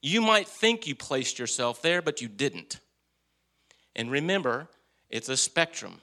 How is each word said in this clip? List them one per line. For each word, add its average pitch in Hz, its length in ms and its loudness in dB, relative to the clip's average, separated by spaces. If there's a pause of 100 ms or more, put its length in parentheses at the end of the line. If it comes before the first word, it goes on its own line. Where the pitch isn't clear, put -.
You 190 200 2
might 220 260 6
think 226 400 2
you 143 80 -6
placed - 440 -4
yourself 120 420 -2
there, 175 200 4
but 156 200 -2
you 120 60 -8
didn't. 104 520 -6 (1160)
And 117 140 -4
remember, 147 600 0 (400)
it's 113 180 -6
a 131 80 -2
spectrum. 113 680 -2